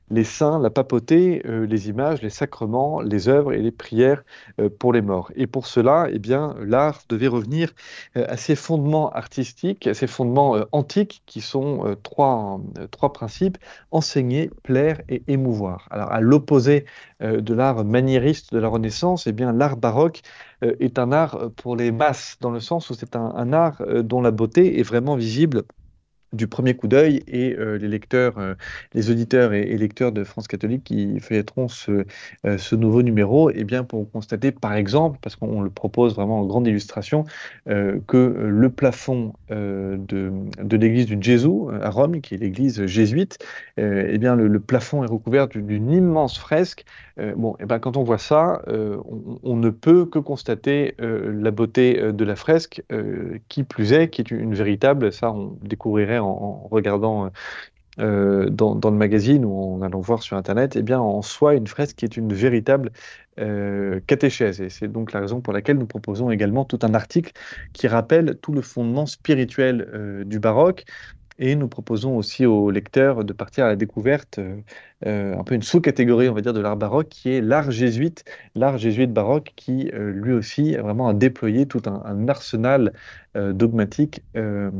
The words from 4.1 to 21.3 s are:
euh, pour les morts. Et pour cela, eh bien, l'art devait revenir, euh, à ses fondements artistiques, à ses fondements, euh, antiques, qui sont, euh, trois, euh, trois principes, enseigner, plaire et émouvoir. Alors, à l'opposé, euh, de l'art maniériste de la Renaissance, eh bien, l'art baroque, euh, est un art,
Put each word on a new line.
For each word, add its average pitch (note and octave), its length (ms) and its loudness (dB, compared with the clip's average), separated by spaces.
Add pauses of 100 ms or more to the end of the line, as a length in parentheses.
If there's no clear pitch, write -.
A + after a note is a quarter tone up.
euh, G#2 80 2
pour A#2+ 240 0
les A#2 80 4
morts. F#2+ 340 -2
Et C3 100 -2
pour C3 220 -6
cela, C#3 420 4
eh A2 80 -4
bien, C3 440 -2
l'art C3 480 0
devait A#2 180 0
revenir, B2 460 -2 (420)
euh, A#2+ 140 0
à A#2+ 80 -6
ses - 180 0
fondements D#3 540 0
artistiques, - 760 -6
à G#2+ 80 2
ses B2 140 -2
fondements, C3 480 2
euh, G#2+ 160 0
antiques, D3+ 540 -2
qui - 160 -14
sont, C3+ 440 -4
euh, G2+ 160 -2
trois, G#2+ 600 -2 (180)
euh, - 100 -12
trois C#3+ 220 -2
principes, F#3 460 -4 (340)
enseigner, C#3+ 580 0 (140)
plaire D3+ 460 0
et C3 180 -4
émouvoir. A2+ 640 -2
Alors, G#2 220 -6
à A2 80 0
l'opposé, C#3+ 640 4 (360)
euh, A2 200 -2
de A2+ 120 -2
l'art A#2+ 300 2
maniériste B2+ 680 2
de A#2 60 0
la A2 100 0
Renaissance, A#2 580 -2
eh A2 60 0
bien, B2 180 -2
l'art C3+ 240 2
baroque, B2+ 460 0 (420)
euh, A#2+ 160 0
est C3 180 -2
un B2 140 0
art, D3+ 240 2